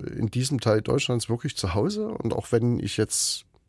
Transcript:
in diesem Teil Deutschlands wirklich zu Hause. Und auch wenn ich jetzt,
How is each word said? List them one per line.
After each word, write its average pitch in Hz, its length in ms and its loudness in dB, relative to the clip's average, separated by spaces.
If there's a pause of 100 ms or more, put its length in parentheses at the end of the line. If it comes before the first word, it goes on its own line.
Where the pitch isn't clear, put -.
(160)
in 110 140 0
diesem 127 300 0
Teil 110 220 4
Deutschlands 120 460 0
wirklich 120 280 -4
zu 85 180 -2
Hause. 208 340 0
Und - 240 -2
auch - 200 -4
wenn 120 260 4
ich - 180 -4
jetzt, - 480 0 (240)